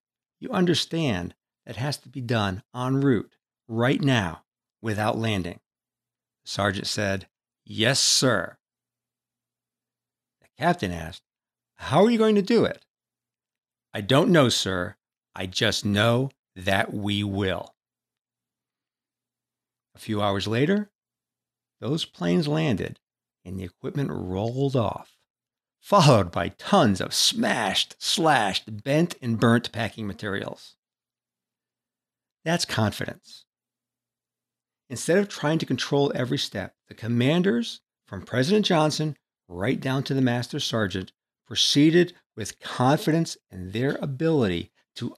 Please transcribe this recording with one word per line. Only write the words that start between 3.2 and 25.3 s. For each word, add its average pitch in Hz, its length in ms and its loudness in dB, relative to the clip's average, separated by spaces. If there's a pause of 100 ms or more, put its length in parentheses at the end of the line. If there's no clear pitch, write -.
right 120 340 0
now, 117 440 0 (380)
without 110 360 -2
landing?" 98 420 -4 (840)
The - 60 -14
sergeant 101 360 -2
said, 98 420 -4 (360)
"Yes, 113 360 0
sir." 104 580 0 (1800)
The - 80 -20 (100)
captain 151 340 0
asked, 82 320 -10 (520)
"How 143 280 2
are 233 60 4
you 233 80 2
going 220 160 4
to 202 80 4
do 190 240 4
it?" - 180 -6 (1120)
"I 104 80 -6
don't 135 280 4
know, 147 200 6
sir. 92 480 -2 (360)
I 95 120 -8
just 98 400 -2
know 117 440 2 (240)
that 95 380 0
we 104 320 -2
will." 98 500 -4 (2250)
A - 60 -20
few 104 240 -4
hours 101 240 0
later, 113 440 0 (880)
those 139 260 -4
planes 175 420 -2
landed 151 520 -2 (440)
and 98 140 -12
the 92 60 -8
equipment - 460 -8
rolled 113 640 -4
off, - 420 -4 (600)